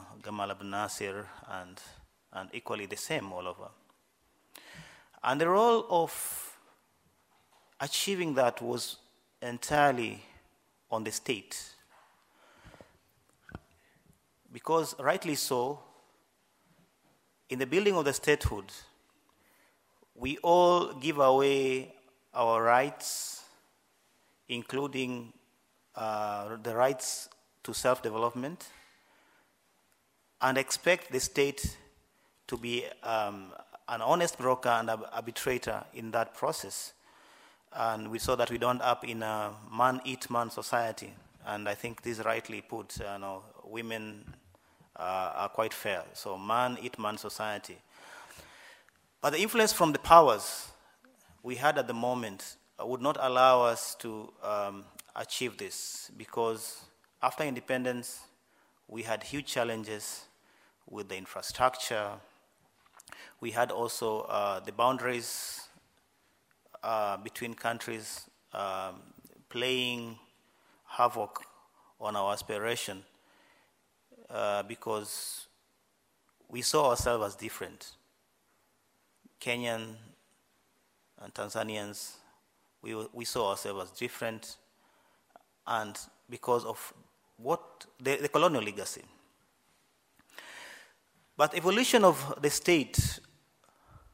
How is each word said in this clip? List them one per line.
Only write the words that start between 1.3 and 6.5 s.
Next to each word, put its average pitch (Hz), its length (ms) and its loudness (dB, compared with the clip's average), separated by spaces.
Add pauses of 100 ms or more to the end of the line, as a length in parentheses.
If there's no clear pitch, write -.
and, 90 300 -12 (540)
and 95 180 -10
equally 104 360 -8
the 98 100 -10
same 110 340 -6
all 90 160 -8
over. - 220 -10 (1500)
And 127 160 2
the 165 80 4
role 220 420 4
of - 680 -4 (1200)